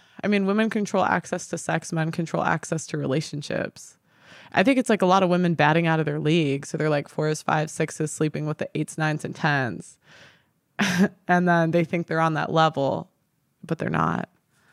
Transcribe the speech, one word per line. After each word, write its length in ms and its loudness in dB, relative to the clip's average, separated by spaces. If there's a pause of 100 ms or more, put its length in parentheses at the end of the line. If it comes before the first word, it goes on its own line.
(220)
I 60 -2
mean, 160 2
women 240 2
control 360 0
access 440 -2
to 100 -4
sex, 360 -4
men 180 0
control 320 -2
access 440 -2
to 100 -6
relationships. 1000 -6 (560)
I 100 2
think 160 4
it's, 100 0
like, 140 2
a 40 4
lot 180 6
of 40 2
women 260 2
batting 340 4
out 100 2
of 80 0
their 140 -4
league. 460 2
So 120 -8
they're, 100 0
like, 200 0
fours, 340 -2
fives, 300 0
sixes, 400 -4
sleeping 340 -4
with 120 -6
the 180 -6
eights, 200 -4
nines, 280 -2
and 100 -8
tens. 640 -4 (800)
<laughs> 320 2 (180)
And 200 4
then 240 4
they 120 4
think 220 -2
they're 140 -2
on 140 2
that 180 -4
level, 580 2 (560)
but 120 -4
they're 120 -2
not. 380 0 (440)